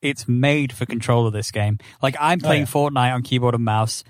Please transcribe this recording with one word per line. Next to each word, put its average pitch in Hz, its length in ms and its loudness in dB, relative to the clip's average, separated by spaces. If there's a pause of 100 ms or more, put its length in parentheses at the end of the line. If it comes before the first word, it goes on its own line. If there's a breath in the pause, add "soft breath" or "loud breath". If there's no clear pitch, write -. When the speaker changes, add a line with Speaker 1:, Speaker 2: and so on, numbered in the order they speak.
Speaker 1:
It's 139 260 -4
made 135 440 2
for - 140 -6
controller, 120 440 0
this 107 200 -6
game. 104 280 -2 (240 loud breath)
Like, 135 180 0
I'm 165 220 2
Speaker 2:
Oh, - 40 -2
Speaker 1:
playing 151 160 4
Speaker 2:
yeah. 135 60 -4
Speaker 1:
Fortnite 139 460 0
on 123 80 -2
keyboard 120 320 0
and 117 100 0
mouse. 110 460 0